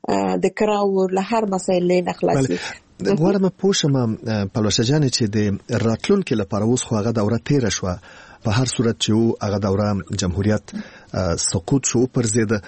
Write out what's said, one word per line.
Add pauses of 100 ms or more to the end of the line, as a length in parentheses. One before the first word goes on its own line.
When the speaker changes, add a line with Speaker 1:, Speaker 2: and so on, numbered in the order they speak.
Speaker 1:
آه،
د
کراو
له
هر
مسایل
نه
خلاصي. (440)
Speaker 2:
بله.
غواړم
پوه
شم،
آه،
پلوشه
جانې،
چې
د (500)
راتلونکي
لپاره
اوس
خو
هغه
دوره
تیره
شوه. (460)
په
هر
صورت
چې
و،
هغه
دوره
جمهوریت، (520)
آه،
سقوط
شو،
وپرځېده.